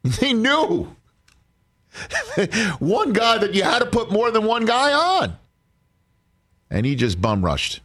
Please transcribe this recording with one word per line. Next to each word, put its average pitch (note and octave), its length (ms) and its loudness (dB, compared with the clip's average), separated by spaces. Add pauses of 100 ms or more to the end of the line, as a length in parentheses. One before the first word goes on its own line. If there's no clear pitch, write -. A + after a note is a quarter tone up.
they B3 300 0
knew. A3+ 600 0 (1400)
<laughs> G3+ 420 -2
One A#3 340 0
guy A3+ 240 2
that G3 160 0
you F#3+ 100 2
had A#3+ 160 2
to B3 60 0
put A#3 260 -2
more A3+ 200 2
than A3 140 2
one A3+ 200 2
guy B3+ 260 4
on. D#4 460 0 (1300)
And G#2+ 160 -2
he C#3 100 0
just A2 260 0
bum G#2 220 0
rushed. D2 420 -2